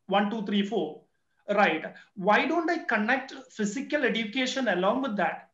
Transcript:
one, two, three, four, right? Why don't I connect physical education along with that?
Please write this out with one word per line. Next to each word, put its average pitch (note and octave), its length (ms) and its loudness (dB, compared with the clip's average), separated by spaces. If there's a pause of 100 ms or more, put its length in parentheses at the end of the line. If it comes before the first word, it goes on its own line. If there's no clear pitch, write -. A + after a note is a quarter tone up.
one, G3+ 240 2
two, A3 160 -4
three, G3+ 180 2
four, F#3+ 380 -4 (480)
right? F#3 340 2 (300)
Why G#3+ 320 4
don't E4 240 0
I E4 80 0
connect A#3+ 560 0 (160)
physical C4+ 540 -2
education A#3+ 640 -2
along G3 340 2
with A3+ 160 -4
that? D#3+ 360 -2